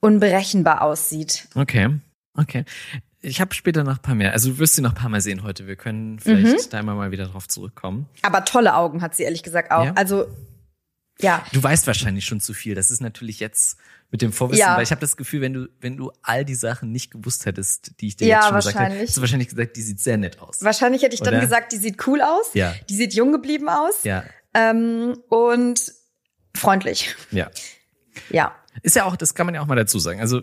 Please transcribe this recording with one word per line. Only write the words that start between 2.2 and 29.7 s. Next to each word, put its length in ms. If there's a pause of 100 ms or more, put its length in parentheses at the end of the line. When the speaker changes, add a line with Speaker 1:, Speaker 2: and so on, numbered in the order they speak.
Speaker 2:
okay. 300 (580)
Ich 180
hab 140
später 300
noch 140
ein 40
paar 120
mehr. 180
Also 200
du 60
wirst 180
sie 60
noch 100
ein 40
paar 140
Mal 100
sehen 220
heute. 240
Wir 100
können 420
vielleicht 480
Speaker 1:
Mhm. 40
Speaker 2:
da 100
immer 140
mal 160
wieder 160
drauf 220
zurückkommen. 600 (140)
Speaker 1:
Aber 240
tolle 280
Augen 280
hat 120
sie 100
ehrlich 180
gesagt 280
auch. 140
Speaker 2:
Ja? 100
Speaker 1:
Also, 320 (920)
ja. 320
Speaker 2:
Du 100
weißt 240
wahrscheinlich 380
schon 160
zu 140
viel. 200
Das 160
ist 120
natürlich 360
jetzt 380 (340)
mit 120
dem 100
Vorwissen, 280
Speaker 1:
Ja. 160
Speaker 2:
weil 80
ich 60
hab 100
das 180
Gefühl, 240
wenn 100
du, 160 (120)
wenn 180
du 120 (120)
all 240
die 80
Sachen 380
nicht 180
gewusst 340
hättest, 560
die 80
ich 80
dir 100
Speaker 1:
Ja, 120
Speaker 2:
jetzt 100
schon 80
gesagt 180
hätte, 40
Speaker 1:
wahrscheinlich. 240
Speaker 2:
hättest 160
du 20
wahrscheinlich 280
gesagt, 280
die 60
sieht 180
sehr 160
nett 240
aus. 240
Speaker 1:
Wahrscheinlich 380
hätte 120
ich 60
dann 140
Speaker 2:
Oder? 80
Speaker 1:
gesagt, 300
die 40
sieht 320
cool 140
aus, 320
Speaker 2:
Ja. 200 (140)
Speaker 1:
die 80
sieht 160
jung 200
geblieben 360
aus, 340
Speaker 2:
Ja. 220 (300)
Speaker 1:
ähm, 600 (140)
und 640 (640)
freundlich. 580 (160)
Speaker 2:
Ja. 200 (800)
Speaker 1:
Ja. 260 (260)
Speaker 2:
Ist 140
ja 80
auch, 120
das 180
kann 120
man 80
ja 80
auch 40
mal 100